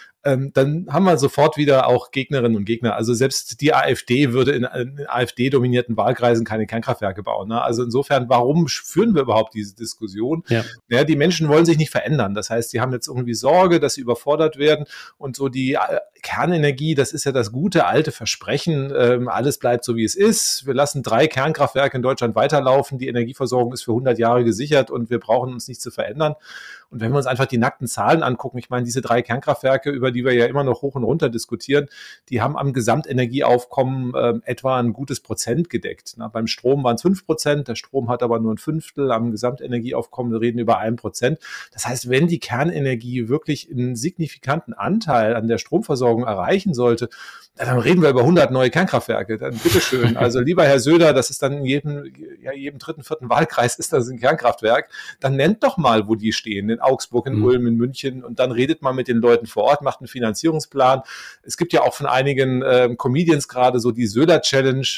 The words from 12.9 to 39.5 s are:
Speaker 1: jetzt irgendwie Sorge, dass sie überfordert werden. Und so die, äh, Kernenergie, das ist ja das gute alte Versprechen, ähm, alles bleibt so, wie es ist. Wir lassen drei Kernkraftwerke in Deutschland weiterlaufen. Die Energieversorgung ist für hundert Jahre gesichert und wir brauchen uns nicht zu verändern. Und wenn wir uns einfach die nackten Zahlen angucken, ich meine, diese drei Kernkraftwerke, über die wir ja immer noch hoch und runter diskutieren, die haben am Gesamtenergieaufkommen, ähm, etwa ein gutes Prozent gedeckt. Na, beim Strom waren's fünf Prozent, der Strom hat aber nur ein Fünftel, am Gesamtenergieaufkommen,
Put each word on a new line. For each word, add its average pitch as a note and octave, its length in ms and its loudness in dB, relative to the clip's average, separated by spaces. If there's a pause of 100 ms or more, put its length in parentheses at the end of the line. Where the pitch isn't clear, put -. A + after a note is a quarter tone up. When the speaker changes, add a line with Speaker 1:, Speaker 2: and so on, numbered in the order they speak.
Speaker 1:
jetzt B2 160 -6
irgendwie B2 260 -4
Sorge, E3 460 4
dass C3+ 140 0
sie C#3 60 -10
überfordert C#3+ 580 0
werden. D3 260 2 (320)
Und C3+ 200 -10
so C#3 120 -2
die, C3 260 -2
äh, - 260 -2 (220)
Kernenergie, D3 760 0
das C3+ 160 0
ist D3 120 -8
ja C#3+ 60 0
das A#2 220 -2
gute D#3 340 0
alte A2+ 240 2
Versprechen, C#3 880 -4
ähm, B2 300 4
alles A#2 300 -2
bleibt A#2 260 0
so, A#2+ 100 -2
wie A2+ 100 0
es G#2 120 -2
ist. G3 500 0
Wir C3+ 80 -4
lassen C#3 300 0
drei B2 240 2
Kernkraftwerke C3+ 680 0
in B2 60 -2
Deutschland B2 320 0
weiterlaufen. C3+ 640 2
Die C3 80 -6
Energieversorgung B2 640 -2
ist B2 120 -12
für A#2 80 -2
hundert B2 260 0
Jahre A#2+ 240 4
gesichert B2+ 480 0
und A#2+ 180 -4
wir A#2+ 120 -2
brauchen B2 320 0
uns A#2+ 160 -14
nicht B2 120 -18
zu B2 120 -12
verändern. D3 420 -4 (540)
Und B2+ 120 -12
wenn A#2 100 -2
wir C#3 60 0
uns C3+ 100 0
einfach B2+ 200 0
die B2 120 -2
nackten A#2+ 300 -2
Zahlen C#3+ 340 2
angucken, B2+ 360 -6
ich - 120 -14
meine, B2 140 -4
diese A#2+ 160 -4
drei A#2+ 200 0
Kernkraftwerke, C3+ 720 -2
über B2+ 220 -2
die B2 120 -4
wir C3 100 2
ja A#2+ 120 4
immer C3+ 160 -2
noch C3 200 -2
hoch C#3 120 -6
und C3 80 -4
runter D3 260 0
diskutieren, C3+ 600 -2 (400)
die A#2 120 -2
haben C3+ 160 -2
am C#3 160 -2
Gesamtenergieaufkommen, B2+ 1400 0
ähm, A#2+ 280 0
etwa B2+ 340 -2
ein A#2 140 0
gutes C3+ 280 -8
Prozent B2+ 480 -4
gedeckt. - 480 -8
Na, A2+ 120 -12
beim A2+ 180 -4
Strom C3+ 380 0
waren's F#3 180 0
fünf F#3+ 240 0
Prozent, D3 400 -2
der A2+ 80 -8
Strom B2+ 340 -6
hat B2 140 -2
aber A#2 160 0
nur A2 160 -2
ein - 40 -8
Fünftel, D3+ 520 -4
am A#2 220 0
Gesamtenergieaufkommen, A#2+ 1000 -6